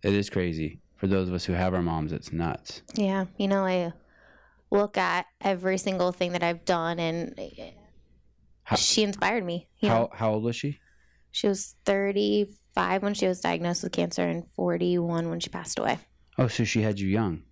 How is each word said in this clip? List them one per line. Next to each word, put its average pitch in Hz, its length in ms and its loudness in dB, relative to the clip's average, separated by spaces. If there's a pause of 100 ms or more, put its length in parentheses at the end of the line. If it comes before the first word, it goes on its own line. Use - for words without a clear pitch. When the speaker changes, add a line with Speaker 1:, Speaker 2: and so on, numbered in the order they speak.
Speaker 1:
It 101 120 4
is 101 160 2
crazy. 80 500 -2 (160)
For - 100 -2
those 95 220 2
of 90 60 -2
us 87 100 -2
who 95 80 0
have 92 220 2
our 90 80 2
moms, 82 300 -2
it's - 200 -8
nuts. - 500 -4 (120)
Speaker 2:
Yeah. 190 320 0 (100)
You 202 120 -2
know, 196 180 2
I 180 260 0 (760)
look 202 260 2
at 180 300 0 (160)
every 185 360 0
single 185 320 0
thing 175 220 -2
that 170 100 0
I've 170 220 -2
done, 170 340 2
and 165 400 -4 (1300)
Speaker 1:
How - 120 0
Speaker 2:
she - 260 2
inspired 202 420 0
me. 175 240 -4 (100)
You 208 120 2
Speaker 1:
how, 113 100 6
Speaker 2:
know? 120 140 0
Speaker 1:
how 110 180 2
old 107 120 0
was 117 120 0
she? 143 240 -4 (500)
Speaker 2:
She - 160 -2
was 196 380 -2
thirty-five 202 1160 0
when 202 120 0
she 196 140 0
was 180 120 0
diagnosed 175 420 -2
with 180 100 -4
cancer 175 340 0
and 170 180 -2 (120)
forty-one 170 720 0
when 165 120 -4
she - 100 -8
passed - 280 -6
away. - 200 0 (400)
Speaker 1:
Oh, 127 100 4
so 117 160 0
she 110 180 2
had 107 160 0
you 98 100 0
young. 95 440 0